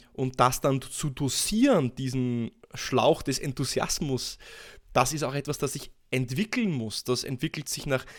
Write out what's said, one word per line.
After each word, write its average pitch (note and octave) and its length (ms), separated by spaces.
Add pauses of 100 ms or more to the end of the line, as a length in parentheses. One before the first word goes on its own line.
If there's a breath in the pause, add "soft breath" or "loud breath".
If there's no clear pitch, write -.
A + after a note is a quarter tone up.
(120)
und C3 280
das B2 200
dann C3+ 220
zu - 280
dosieren, D#3+ 840
diesen B2 580 (220)
Schlauch B2+ 480
des C3+ 160
Enthusiasmus, - 1000 (540 loud breath)
das B2+ 200
ist D3+ 100
auch C#3 120
etwas, C#3+ 240
das C#3 160
sich - 160 (200)
entwickeln E3 600
muss. A2+ 340
Das B2 200
entwickelt D3 440
sich - 180
nach C3+ 180 (140 loud breath)